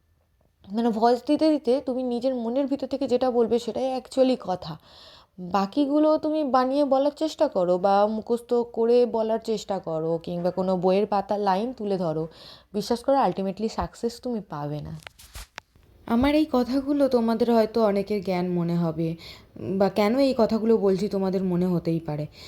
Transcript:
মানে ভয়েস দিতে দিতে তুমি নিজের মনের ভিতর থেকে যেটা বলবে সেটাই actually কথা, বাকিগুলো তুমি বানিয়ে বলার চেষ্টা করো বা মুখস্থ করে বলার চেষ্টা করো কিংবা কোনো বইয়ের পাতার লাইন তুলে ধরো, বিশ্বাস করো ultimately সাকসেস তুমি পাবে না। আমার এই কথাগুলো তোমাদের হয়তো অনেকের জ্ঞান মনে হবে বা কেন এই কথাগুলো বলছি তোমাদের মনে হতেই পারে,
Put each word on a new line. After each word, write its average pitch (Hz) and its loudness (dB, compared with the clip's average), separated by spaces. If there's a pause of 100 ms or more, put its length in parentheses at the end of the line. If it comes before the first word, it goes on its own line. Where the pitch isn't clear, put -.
(720)
মানে 233 0
ভয়েস 240 2
দিতে 302 4
দিতে 277 0
তুমি 254 -4
নিজের 247 -2
মনের 247 -2
ভিতর 269 -4
থেকে 269 -4
যেটা 247 2
বলবে 233 2
সেটাই 247 -4
actually 262 2
কথা, 170 -8 (600)
বাকিগুলো 269 2
তুমি 311 -2
বানিয়ে 262 2
বলার 269 2
চেষ্টা 311 0
করো 180 0
বা 196 4
মুখস্থ 226 -4
করে 233 2
বলার 220 -2
চেষ্টা 208 -4
করো 160 -4
কিংবা 175 -4
কোনো 185 -2
বইয়ের 185 2
পাতার 208 -2
লাইন 208 0
তুলে 202 -4
ধরো, 160 -2 (460)
বিশ্বাস 214 -2
করো 277 2
ultimately 196 -2
সাকসেস - -8
তুমি 240 -6
পাবে 147 -8
না। 156 -12 (1080)
আমার 254 2
এই 311 4
কথাগুলো 269 0
তোমাদের 233 2
হয়তো 220 2
অনেকের 202 0
জ্ঞান 180 -2
মনে 170 0
হবে 165 -2 (440)
বা 190 0
কেন 214 2
এই 269 4
কথাগুলো 220 2
বলছি 190 2
তোমাদের 190 -2
মনে 180 0
হতেই 165 0
পারে, 151 -6 (200)